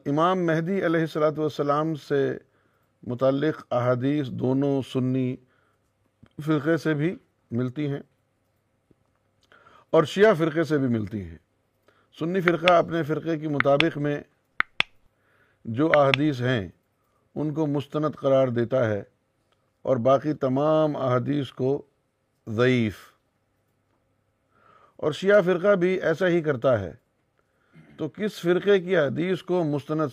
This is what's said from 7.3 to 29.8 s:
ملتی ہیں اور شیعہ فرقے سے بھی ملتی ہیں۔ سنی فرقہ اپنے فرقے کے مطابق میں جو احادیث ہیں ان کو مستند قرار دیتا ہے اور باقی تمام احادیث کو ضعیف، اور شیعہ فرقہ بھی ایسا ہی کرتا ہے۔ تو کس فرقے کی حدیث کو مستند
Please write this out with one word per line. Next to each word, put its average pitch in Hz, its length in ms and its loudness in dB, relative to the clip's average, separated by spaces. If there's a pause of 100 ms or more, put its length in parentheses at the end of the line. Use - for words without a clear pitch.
ملتی 127 360 -4
ہیں 139 120 -6 (1900)
اور 160 140 4
شیعہ 202 300 4
فرقے 160 300 0
سے 151 140 0
بھی 135 100 0
ملتی 110 340 -2
ہیں۔ 82 160 -14 (840)
سنی 175 220 -2
فرقہ 165 320 4
اپنے 165 300 2
فرقے 156 360 -4
کے 151 80 -8
مطابق 143 500 2
میں 147 240 -4 (1400)
جو 147 340 0
احادیث 139 420 2
ہیں 120 260 -2 (680)
ان 147 180 -4
کو 156 140 -2
مستند 147 480 -4
قرار 135 320 2
دیتا 120 420 0
ہے 104 140 -4 (800)
اور 131 160 0
باقی 135 360 2
تمام 147 640 0
احادیث 127 540 -2
کو 135 300 -2 (680)
ضعیف، 117 480 2 (2000)
اور 151 140 -2
شیعہ 202 300 4
فرقہ 180 340 2
بھی 185 260 0
ایسا 165 260 0
ہی 175 140 2
کرتا 131 380 2
ہے۔ 87 140 -6 (1040)
تو 156 120 -6
کس 196 320 -6
فرقے 180 380 2
کی 180 180 0
حدیث 151 440 0
کو 180 220 -2
مستند 151 500 -2